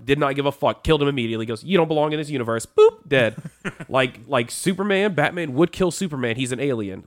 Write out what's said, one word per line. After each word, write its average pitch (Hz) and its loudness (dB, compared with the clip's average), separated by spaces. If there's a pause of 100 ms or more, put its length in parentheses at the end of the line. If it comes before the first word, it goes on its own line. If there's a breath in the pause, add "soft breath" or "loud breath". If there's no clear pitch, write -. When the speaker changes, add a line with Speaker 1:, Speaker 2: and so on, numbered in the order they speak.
Speaker 1:
did 139 2
not 139 0
give 143 0
a 139 0
fuck. 120 -2
Killed 156 4
him 143 2
immediately. 113 -2
Goes, 113 -6
"You 180 0
don't 165 4
belong 151 0
in 151 -2
this 147 -6
universe." 117 -2
Boop, 440 4
dead. 131 2 (280)
Speaker 2:
<laughs> - -10
Speaker 1:
Like, 131 0
like 123 0
Superman, 196 0
Batman 156 -2
would 165 2
kill 185 0
Superman. 131 -4
He's 123 -4
an 123 -6
alien. 110 -4